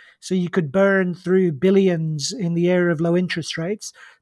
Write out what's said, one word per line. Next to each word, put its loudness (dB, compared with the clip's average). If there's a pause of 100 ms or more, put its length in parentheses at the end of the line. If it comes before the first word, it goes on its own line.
(200)
So -6
you 0
could -2
burn 2
through 0
billions 0
in -4
the 2
era 2
of -2
low 0
interest -4
rates. -8 (280)